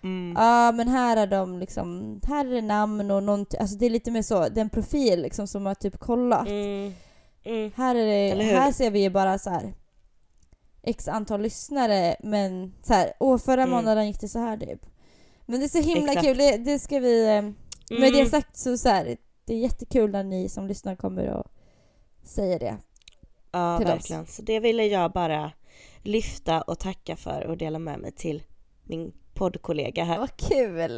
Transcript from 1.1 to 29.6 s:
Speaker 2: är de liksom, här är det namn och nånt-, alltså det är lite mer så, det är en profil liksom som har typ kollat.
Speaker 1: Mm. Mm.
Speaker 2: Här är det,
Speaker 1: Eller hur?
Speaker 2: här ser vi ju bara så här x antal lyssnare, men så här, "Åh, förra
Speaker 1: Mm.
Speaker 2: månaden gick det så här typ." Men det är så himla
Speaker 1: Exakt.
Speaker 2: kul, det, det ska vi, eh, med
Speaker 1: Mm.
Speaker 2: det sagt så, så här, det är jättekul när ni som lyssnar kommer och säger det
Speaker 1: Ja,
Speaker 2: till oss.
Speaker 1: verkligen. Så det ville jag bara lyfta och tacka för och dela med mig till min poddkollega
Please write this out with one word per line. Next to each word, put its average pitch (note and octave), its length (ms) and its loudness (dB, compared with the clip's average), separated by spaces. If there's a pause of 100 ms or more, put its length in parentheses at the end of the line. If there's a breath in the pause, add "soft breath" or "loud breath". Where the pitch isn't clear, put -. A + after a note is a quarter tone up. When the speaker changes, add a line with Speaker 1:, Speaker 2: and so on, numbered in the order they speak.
Speaker 2:
är G#3 100 4
de F#3 320 -2
liksom, F#3 680 -8
här C#4+ 180 0
är B3+ 40 -6
det B3 120 0
namn G#3 500 0
och G3 120 2
nånt-, G3+ 360 -2
alltså G3+ 180 -2
det A3+ 80 2
är A#3+ 40 4
lite A3+ 220 -2
mer A#3 100 0
så, F#3 280 2
det G#3 100 -2
är A3 40 2
en G#3+ 60 -2
profil A3 520 2
liksom G3+ 260 -6
som G3 180 -6
har G3 100 -2
typ - 240 -8
kollat. A#3+ 480 0
Speaker 1:
Mm. G3+ 460 -6 (500 loud breath)
Mm. A3 320 -6
Speaker 2:
Här B3+ 200 0
är A#3 100 2
det, G3+ 260 2
Speaker 1:
Eller G3+ 140 0
hur? A3 80 4
Speaker 2:
här C4+ 180 6
ser A#3+ 200 0
vi G3+ 100 2
ju G3 80 4
bara F#3+ 300 2
så - 100 -8
här F#3 240 -6 (1080)
x - 240 -4
antal G3+ 340 -4
lyssnare, A3 760 0
men F#3+ 540 -4 (100)
så A#3+ 100 2
här, F#3 260 4
"Åh, C4 180 6
förra C4 260 2
Speaker 1:
Mm. C4 120 2
Speaker 2:
månaden A3 320 2
gick G#3 140 -8
det G#3 80 -8
så A#3 100 -6
här A3+ 180 -4
typ." - 280 -12 (600 soft breath)
Men B3 140 -4
det C#4 60 0
är D#4+ 160 0
så - 0 -
himla D4+ 300 2
Speaker 1:
Exakt. D4+ 160 4
Speaker 2:
kul, B3+ 100 4
det, C4+ 200 6
det C4+ 220 0
ska C#4+ 200 -2
vi, A#3+ 240 4 (140)
eh, G#3 40 2 (580)
med C4 100 10
Speaker 1:
Mm. C4+ 140 6
Speaker 2:
det - 60 4
sagt - 280 0
så, B3+ 200 -2
så B3 120 2
här, F#3+ 280 0 (280)
det A3+ 80 -4
är A3+ 60 -2
jättekul A#3 520 0
när G3 120 -4
ni F#3+ 260 -4
som F#3+ 180 -8
lyssnar G3 280 -8
kommer F#3 340 -4
och - 180 -6 (760)
säger F#3 360 -2
det A2 180 -6 (720)
Speaker 1:
Ja, E3+ 260 0
Speaker 2:
till F3+ 100 2
oss. E3 60 4
Speaker 1:
verkligen. E3 320 -6
Så - 160 -16
det A3 180 -2
ville A3+ 260 2
jag F#3 260 2
bara D#3 400 -2 (520 soft breath)
lyfta G#3 580 -2
och - 180 -6
tacka F#3 360 -8
för - 320 -8
och E3+ 100 -6
dela D#3+ 220 -6
med D#3+ 200 -10
mig - 120 -12
till D3+ 320 -8 (400)
min E3 300 -10 (200)
poddkollega E3+ 680 -4